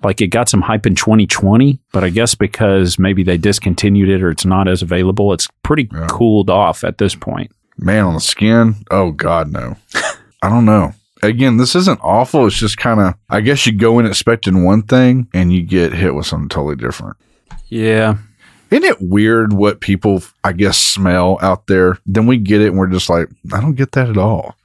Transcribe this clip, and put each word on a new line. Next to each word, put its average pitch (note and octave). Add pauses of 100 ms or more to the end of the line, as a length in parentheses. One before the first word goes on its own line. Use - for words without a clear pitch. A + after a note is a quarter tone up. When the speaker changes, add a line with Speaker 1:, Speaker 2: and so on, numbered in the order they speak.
Speaker 1:
like, G2
it G2+
got A2+
some G#2
hype G#2+
in G2
twenty G#2+
twenty, B2+ (120)
but F#2
I F2+
guess A2+
because G2
maybe F#2+
they F2+
discontinued G2+
it F#2
or F2
it's D#2+
not F#2+
as F#2
available, F#2
it's - (140)
pretty C#3+
Speaker 2:
Yeah. D#2+
Speaker 1:
cooled G#2+
off F#2
at -
this G2
point. - (280)
Speaker 2:
Man, G2+
on E2+
the D#2+
skin? A2+ (140)
Oh, F#2
God, D#2+
no. A#1+ (320)
<laughs> -
I F#2+
don't A#2
know. G#2 (300)
Again, A#2
this B2
isn't F3+
awful. A#2
It's G2
just G#2+
kinda, G#2+ (140)
I G#2+
guess C3+
you A#2
go A2+
in A#2
expecting F#2+
one G#2
thing B2+
and F2+
you F2+
get E2+
hit E2
with D2
something D#2
totally D2
different. A#1 (520)
Speaker 1:
Yeah. A2 (540)
Speaker 2:
Isn't D4
it -
weird G#2+
what G2+
people, G2 (220)
I G2+
guess, F#2+
smell F2+
out F#2+
there? F#2
Then A2
we B2+
get G#2
it G#2+
and F#2
we're F#2+
just F#2
like, E2+ (240)
"I G2
don't C#3+
get C3+
that B2+
at G#2
all." G2 (100)